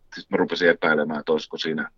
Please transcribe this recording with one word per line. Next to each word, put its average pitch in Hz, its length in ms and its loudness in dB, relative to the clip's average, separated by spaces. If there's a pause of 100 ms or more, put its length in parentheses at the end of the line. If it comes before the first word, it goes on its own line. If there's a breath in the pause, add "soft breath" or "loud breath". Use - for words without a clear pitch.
(140)
Sit - 160 -14
mä 98 60 0
rupesin 85 320 2
epäilemään, 78 520 2
että - 120 -2
olisiko 78 260 -4
siinä, 76 400 -4